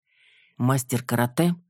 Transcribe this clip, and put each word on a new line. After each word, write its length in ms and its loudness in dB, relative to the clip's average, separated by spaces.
Мастер 460 -2
карате 520 0